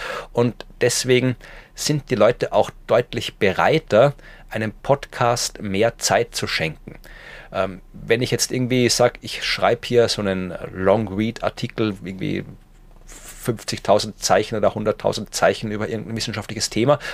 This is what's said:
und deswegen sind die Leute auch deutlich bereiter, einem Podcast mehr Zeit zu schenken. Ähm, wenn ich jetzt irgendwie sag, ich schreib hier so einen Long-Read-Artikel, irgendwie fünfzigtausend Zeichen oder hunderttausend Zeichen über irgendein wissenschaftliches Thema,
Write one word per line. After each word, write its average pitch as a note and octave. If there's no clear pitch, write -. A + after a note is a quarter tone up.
und A#2+
deswegen B2
sind -
die B2
Leute G#2+
auch G2+
deutlich A#2
bereiter, G#2+
einem A2
Podcast -
mehr G#2
Zeit -
zu -
schenken. -
Ähm, F#2+
wenn A2+
ich B2+
jetzt -
irgendwie B2+
sag, B2
ich -
schreib -
hier A#2
so -
einen F#2
Long-Read-Artikel, G#2
irgendwie F#2+
fünfzigtausend -
Zeichen G#2
oder G2+
hunderttausend G#2+
Zeichen G2+
über G#2
irgendein A2+
wissenschaftliches G#2
Thema, B2+